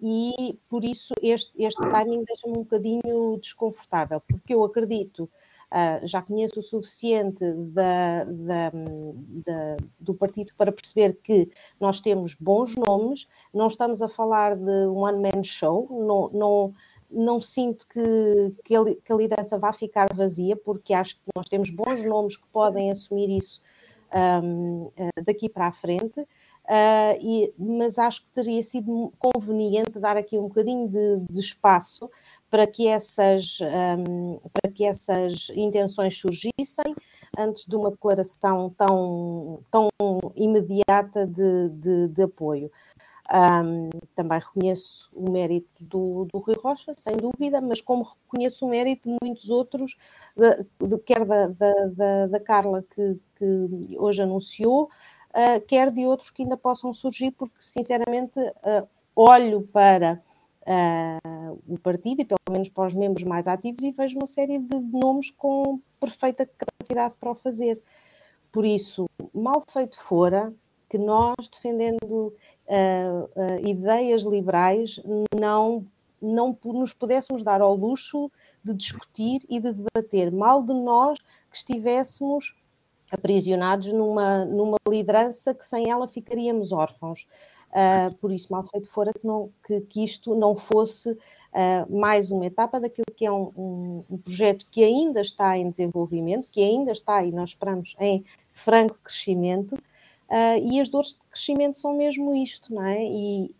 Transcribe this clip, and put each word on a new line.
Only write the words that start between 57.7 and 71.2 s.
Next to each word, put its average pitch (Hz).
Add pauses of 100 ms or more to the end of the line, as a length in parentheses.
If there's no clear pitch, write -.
ah, 208 (300)
olho 226 (100)
para, 180 (460)
ah, 165 (160)
o 170
partido 208
e, -
pelo 190 (120)
menos, 190
para 190
os 185
membros 190
mais 175
ativos 240
e 277
vejo 269
uma 277
série 285
de 262
nomes 262
com 277 (200)
perfeita 262 (100)
capacidade 240
para 240
o -
fazer. 233 (720)
Por 214
isso, 202 (240)
mal 254 (120)
feito 262
fora 190 (340)
que 214
nós, 220 (180)